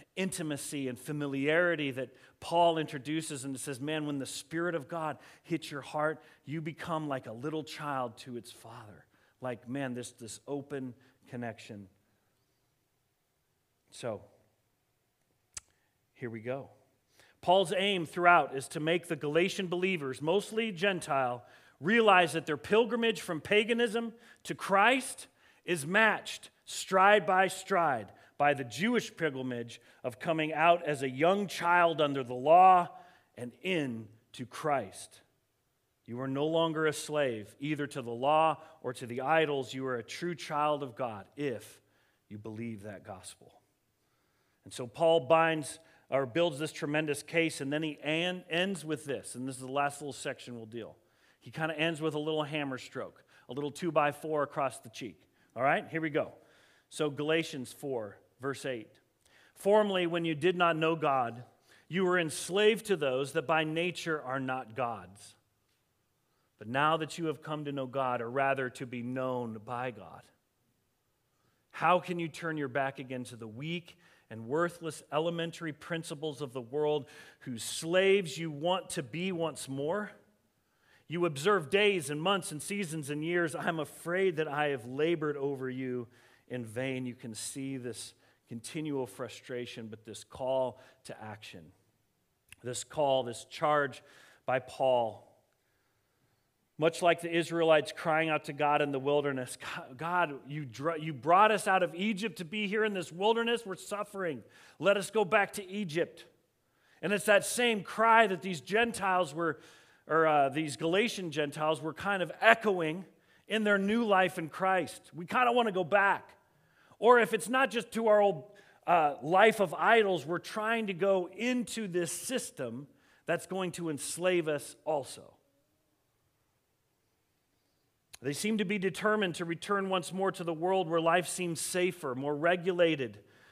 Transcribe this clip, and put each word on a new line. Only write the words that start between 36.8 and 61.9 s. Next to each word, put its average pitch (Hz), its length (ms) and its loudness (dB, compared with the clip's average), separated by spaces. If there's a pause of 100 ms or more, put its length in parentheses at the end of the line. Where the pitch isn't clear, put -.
a 151 60 4
slave, 135 680 -2
either 143 300 -4
to 143 120 -8
the 117 120 -8
law 151 500 2 (180)
or 123 120 -6
to 123 140 -12
the 120 160 -6
idols. 147 520 0
You 131 120 -6
are 127 100 -2
a 113 80 -8
true 175 320 -8
child 147 480 -2
of 123 100 -12
God 107 320 -8 (100)
if 135 440 -8 (480)
you 104 100 -14
believe 110 460 -10
that 101 180 -14
gospel. - 500 -18 (1120)
And - 80 -18
so 127 140 -8
Paul 165 340 4
binds 160 600 2 (280)
or 135 160 0
builds 147 360 0
this 156 120 -6
tremendous 151 520 -4
case, 165 360 0
and 139 120 -4
then 156 100 -2
he 156 200 -6
an-, 170 460 -2
ends 175 360 -2
with 156 200 -6
this, 123 300 -8
and 127 140 -8
this 131 80 -10
is 131 60 -14
the 131 40 -10
last 143 340 -2
little 143 120 -8
section 123 440 -10
we'll 113 100 -12
deal. 107 300 -12 (440)
He 127 100 -20
kinda 160 260 -4
ends 156 240 -2
with 156 140 -2
a 151 60 -4
little 156 240 -2
hammer 143 340 -6
stroke, - 460 -12 (240)
a - 40 -14
little 143 200 -6
two-by-four 147 720 -4
across 135 340 -6
the 120 120 -20
cheek. 107 300 -14 (360)
All 120 60 -4
right, 156 260 2
here 160 120 -6
we 160 100 -4
go. 139 240 -2 (540)
So 151 220 -4
Galatians 147 640 -4
four, 117 460 -8 (220)
verse 131 240 -6
eight. 127 260 -8 (640)
"Formerly, 202 520 4
when 170 180 0
you 165 100 0
did 175 220 0
not 170 200 4
know 160 200 2
God, 127 480 0 (440)
you 185 160 0